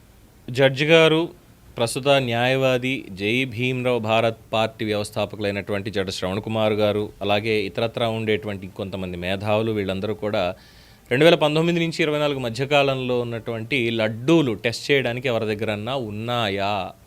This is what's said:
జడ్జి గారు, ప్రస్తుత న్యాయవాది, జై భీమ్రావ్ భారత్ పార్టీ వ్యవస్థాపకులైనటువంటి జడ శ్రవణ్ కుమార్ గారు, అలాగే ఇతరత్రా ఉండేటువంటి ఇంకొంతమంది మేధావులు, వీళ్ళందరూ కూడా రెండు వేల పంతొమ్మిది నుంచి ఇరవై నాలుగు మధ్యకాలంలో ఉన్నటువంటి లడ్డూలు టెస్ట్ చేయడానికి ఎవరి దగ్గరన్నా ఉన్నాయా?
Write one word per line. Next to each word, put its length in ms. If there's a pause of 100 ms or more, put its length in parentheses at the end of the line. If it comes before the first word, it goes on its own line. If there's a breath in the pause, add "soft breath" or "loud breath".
(500)
జడ్జి 340
గారు, 440 (480)
ప్రస్తుత 320
న్యాయవాది, 1000
జై 340
భీమ్రావ్ 560
భారత్ 360 (160)
పార్టీ 320
వ్యవస్థాపకులైనటువంటి 1040
జడ 200
శ్రవణ్ 300
కుమార్ 320
గారు, 400 (100)
అలాగే 380
ఇతరత్రా 480
ఉండేటువంటి 580
ఇంకొంతమంది 500
మేధావులు, 560
వీళ్ళందరూ 420
కూడా 400 (560 soft breath)
రెండు 140
వేల 100
పంతొమ్మిది 460
నుంచి 220
ఇరవై 160
నాలుగు 200
మధ్యకాలంలో 840
ఉన్నటువంటి 680
లడ్డూలు 640
టెస్ట్ 380
చేయడానికి 380
ఎవరి 180
దగ్గరన్నా 480
ఉన్నాయా? 960 (160)